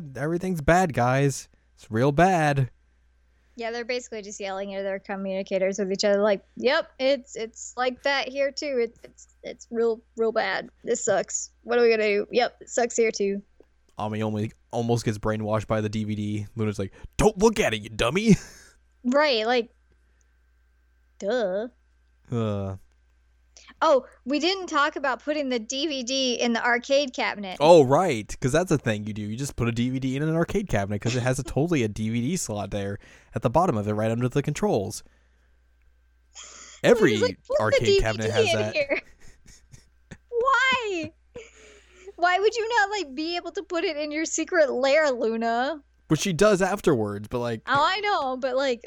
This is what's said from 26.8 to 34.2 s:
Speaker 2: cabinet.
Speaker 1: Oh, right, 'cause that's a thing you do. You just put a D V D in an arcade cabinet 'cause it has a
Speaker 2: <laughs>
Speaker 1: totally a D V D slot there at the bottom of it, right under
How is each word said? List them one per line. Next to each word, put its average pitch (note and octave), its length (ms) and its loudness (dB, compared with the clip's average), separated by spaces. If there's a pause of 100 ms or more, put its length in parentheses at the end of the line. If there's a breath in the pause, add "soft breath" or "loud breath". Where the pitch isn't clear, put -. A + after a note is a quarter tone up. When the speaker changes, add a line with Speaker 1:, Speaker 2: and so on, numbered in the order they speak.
Speaker 2:
cabinet. G3+ 480 -6
Speaker 1:
Oh, D#3 220 10
right, C#3 580 0
'cause B2+ 100 0
that's E3+ 200 2
a D3+ 60 4
thing G#2+ 280 -2
you G#2+ 80 -6
do. G#2+ 80 -8
You G#2 160 -6
just C3+ 180 -8
put A#2 140 0
a - 20 2
D A#2+ 200 0
V C3 80 -4
D C3 180 -2
in D3 60 -2
an D#3+ 120 0
arcade F3 320 0
cabinet G2+ 320 -2
'cause A#2+ 160 -2
it B2 80 -2
has B2+ 160 -2
a C3 40 -4
Speaker 2:
<laughs> - 120 -10
Speaker 1:
totally D3+ 280 0
a A2 40 0
D A2 220 -6
V A#2 120 -2
D D3+ 140 -2
slot G#2 360 -6
there G2+ 260 -6 (360 loud breath)
at A2+ 100 -4
the B2+ 60 0
bottom D3 280 2
of G#2 100 -2
it, G#2+ 60 0
right G#2+ 180 0
under A#2+ 160 0